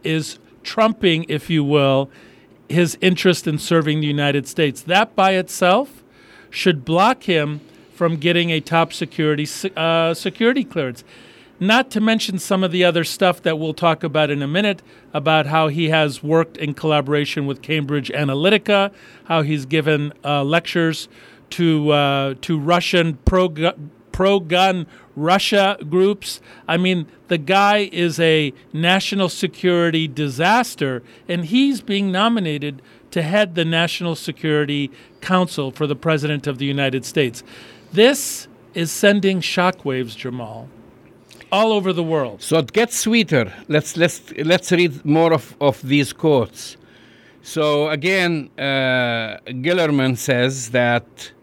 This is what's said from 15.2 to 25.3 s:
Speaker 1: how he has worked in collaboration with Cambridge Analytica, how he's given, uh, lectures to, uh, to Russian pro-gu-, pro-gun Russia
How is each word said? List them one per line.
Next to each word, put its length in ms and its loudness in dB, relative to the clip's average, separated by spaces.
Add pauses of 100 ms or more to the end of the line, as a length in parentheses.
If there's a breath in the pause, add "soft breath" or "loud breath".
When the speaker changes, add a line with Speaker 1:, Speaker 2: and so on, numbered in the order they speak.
Speaker 1:
how 220 2
he 220 -2
has 340 0
worked 340 0
in 160 -4
collaboration 720 -2
with 160 -6
Cambridge 480 -4
Analytica, 840 0 (340 loud breath)
how 180 0
he's 240 -4
given, 440 0 (120)
uh, 200 0
lectures 640 0 (440 loud breath)
to, 400 2
uh, 500 0
to 160 -2
Russian 680 0
pro-gu-, 480 2 (380)
pro-gun 760 0 (280 loud breath)
Russia 600 2 (120)